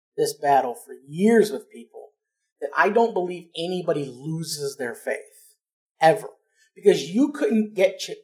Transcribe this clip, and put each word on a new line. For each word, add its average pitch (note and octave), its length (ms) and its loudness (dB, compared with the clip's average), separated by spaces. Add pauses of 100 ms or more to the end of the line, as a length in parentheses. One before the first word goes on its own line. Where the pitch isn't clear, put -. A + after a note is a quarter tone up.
(180)
this C#3+ 160 -2
battle C3+ 420 0
for - 200 -18 (120)
years G3 460 2
with B2 180 -12
people, - 380 -20 (520)
that D3 160 -8
I E3 120 4
don't A3+ 240 2
believe F3+ 360 -6 (100)
anybody E3 480 -4
loses D3 680 -10
their A#2+ 180 -8
faith, - 640 -12 (440)
ever. D3+ 280 2 (460)
Because F3 360 6
you C4 200 2
couldn't A3 440 0
get F#3 240 0
ch-, - 140 -12 (120)